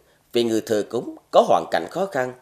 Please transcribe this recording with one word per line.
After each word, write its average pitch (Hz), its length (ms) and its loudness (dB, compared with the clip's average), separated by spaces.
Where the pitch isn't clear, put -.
vì 120 100 2
người 113 220 0
thờ 107 240 0
cúng 165 260 -8
có 190 160 6
hoàn 85 240 2
cảnh 85 200 -2
khó 190 140 -4
khăn. 127 360 -4